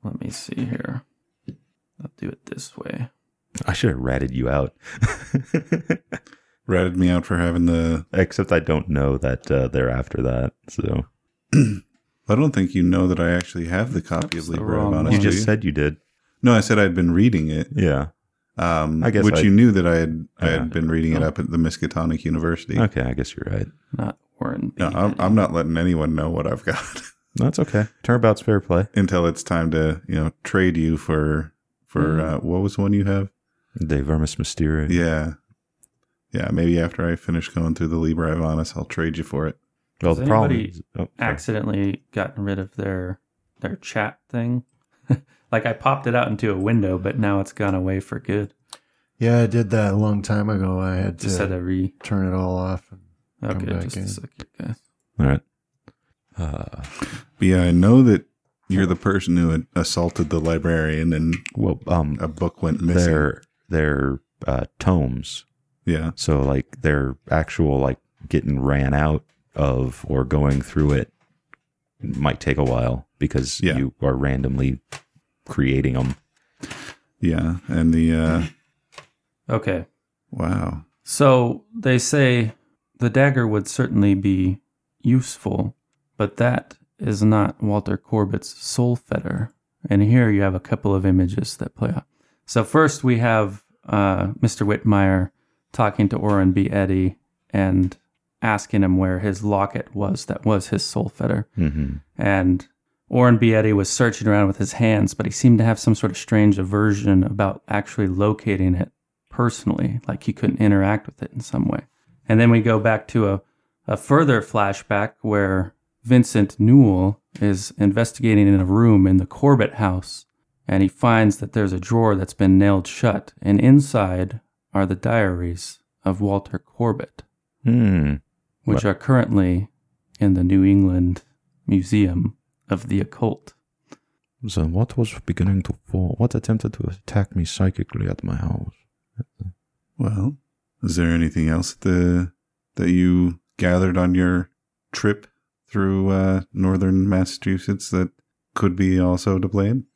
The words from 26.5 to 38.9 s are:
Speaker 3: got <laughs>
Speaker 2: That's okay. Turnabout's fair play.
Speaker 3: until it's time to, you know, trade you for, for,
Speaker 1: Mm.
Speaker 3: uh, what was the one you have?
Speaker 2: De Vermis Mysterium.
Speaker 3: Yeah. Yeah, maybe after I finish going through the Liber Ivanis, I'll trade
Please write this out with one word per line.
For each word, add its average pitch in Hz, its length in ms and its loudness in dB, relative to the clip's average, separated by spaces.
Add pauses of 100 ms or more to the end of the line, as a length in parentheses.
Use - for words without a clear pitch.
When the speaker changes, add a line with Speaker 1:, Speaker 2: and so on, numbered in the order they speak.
Speaker 3:
got - 380 -6 (140)
<laughs> - 180 -20
Speaker 2:
That's 127 240 -2
okay. 107 260 0 (160)
Turnabout's 113 400 2
fair 104 180 2
play. 90 360 0
Speaker 3:
until 92 320 2
it's 80 160 -4
time 82 280 -2
to, 78 360 0
you - 80 -4
know, 78 160 -2 (120)
trade 92 340 2
you 80 200 0
for, 76 560 -2 (320)
for, - 160 -4
Speaker 1:
Mm. 80 200 0
Speaker 3:
uh, 80 180 -4
what 87 240 -2
was 101 140 -4
the 104 40 -2
one 101 120 2
you 101 120 2
have? 98 240 -2 (560)
Speaker 2:
De 76 160 0
Vermis 78 380 -2
Mysterium. 78 520 -2
Speaker 3:
Yeah. 80 420 0 (1000)
Yeah, - 200 -4
maybe 85 280 2
after 82 280 -4
I 85 100 -2
finish 85 320 -4
going 82 260 -2
through 82 140 -4
the 82 80 -2
Liber 80 380 -2
Ivanis, 78 400 -4
I'll - 100 -8
trade 82 320 -6